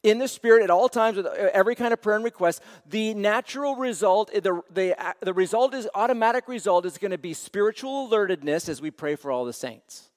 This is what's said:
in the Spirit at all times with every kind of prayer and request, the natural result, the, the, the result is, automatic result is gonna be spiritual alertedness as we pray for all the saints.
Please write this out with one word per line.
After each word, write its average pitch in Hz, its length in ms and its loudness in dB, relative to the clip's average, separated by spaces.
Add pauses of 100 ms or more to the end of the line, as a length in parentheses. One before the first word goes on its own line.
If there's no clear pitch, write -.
in 220 160 4
the 262 100 -2
Spirit 226 360 6
at 180 60 0
all 196 200 6
times 226 260 2
with 190 120 -4
every 202 480 2
kind 233 180 0
of 226 80 -2
prayer 214 160 2
and 226 80 -4
request, 175 360 0 (240)
the 220 280 -2
natural 240 640 -2
result, 214 560 0
the, 185 360 -2
the, 180 520 -2
the 185 120 -4
result 214 400 2
is, 233 220 -6
automatic 233 540 0
result 185 360 0
is 180 120 -8
gonna 185 200 -6
be 165 160 -10
spiritual 247 760 -4
alertedness 175 580 0
as 139 140 -8
we 151 100 -8
pray 151 240 -6
for 143 160 -8
all 123 140 -2
the 120 80 -8
saints. - 640 -14